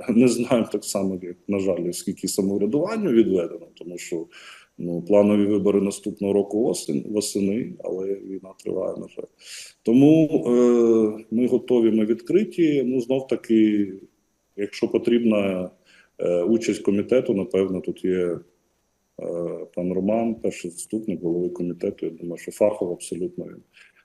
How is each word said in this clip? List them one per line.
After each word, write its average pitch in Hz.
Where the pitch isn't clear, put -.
<laughs> -
не 120
знаємо 117
так 104
само, 95
як, 87
на 101
жаль, 87
скільки -
самоврядуванню 139
відведено, 92
тому 87
що, 82
ну, 87
планові 104
вибори 101
наступного 98
року 104
осень, 73
восени, 104
але 92
війна 95
триває, 92
на 87
жаль. -
Тому, 147
е, 117
ми 120
готові, 120
ми 107
відкриті. 151
Ну, 127
знов 131
таки, 107
якщо 101
потрібна, 104
е, 87
участь 110
комітету, 107
напевно, 95
тут -
є, 90
е, 85
пан 90
Роман, 110
перший 90
заступник 95
голови 87
комітету. 87
Я 80
думаю, 85
що -
фахово 104
абсолютно 87
він 87